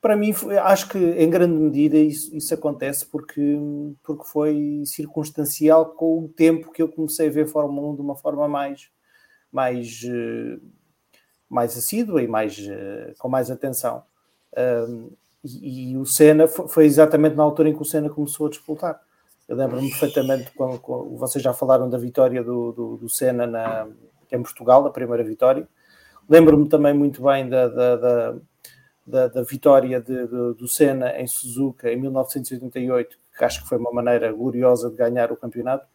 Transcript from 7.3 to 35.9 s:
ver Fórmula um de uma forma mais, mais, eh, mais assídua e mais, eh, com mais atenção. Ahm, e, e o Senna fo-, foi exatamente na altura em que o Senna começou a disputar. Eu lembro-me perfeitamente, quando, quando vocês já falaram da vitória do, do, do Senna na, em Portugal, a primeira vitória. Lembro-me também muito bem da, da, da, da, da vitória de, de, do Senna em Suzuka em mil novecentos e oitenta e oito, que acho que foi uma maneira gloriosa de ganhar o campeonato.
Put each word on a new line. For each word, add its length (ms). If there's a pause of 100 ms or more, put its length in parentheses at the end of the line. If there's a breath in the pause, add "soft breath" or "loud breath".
ver 160
Fórmula 400
um 80
de 60
uma 160
forma 320
mais, 420 (640)
mais, 520
eh, 540 (920)
mais 300
assídua 420
e 60
mais, 320 (100)
eh, 480
com 120
mais 200
atenção. 540 (540)
Ahm, 540 (340)
e, 480
e 40
o 80
Senna 440
fo-, 180
foi 180
exatamente 520
na 80
altura 240
em 80
que 60
o 20
Senna 260
começou 380
a 20
disputar. 560 (420)
Eu 80
lembro-me 320
perfeitamente, 640
quando, 240
quando 380
vocês 260
já 120
falaram 340
da 80
vitória 480
do, 260
do, 280
do 100
Senna 380
na, 420 (420)
em 120
Portugal, 440
a 40
primeira 340
vitória. 420 (640 soft breath)
Lembro-me 400
também 240
muito 300
bem 260
da, 180
da, 300
da, 380 (720 soft breath)
da, 220
da 140
vitória 600
de, 240
de, 260
do 160
Senna 500
em 80
Suzuka 640
em 60
mil 140
novecentos 400
e 60
oitenta 220
e 120
oito, 260 (220)
que 40
acho 200
que 80
foi 80
uma 120
maneira 400
gloriosa 600
de 60
ganhar 360
o 40
campeonato. 580